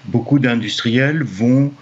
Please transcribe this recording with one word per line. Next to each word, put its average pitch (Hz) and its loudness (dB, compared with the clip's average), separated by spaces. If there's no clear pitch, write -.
beaucoup 120 0
d'industriels 123 0
vont 120 0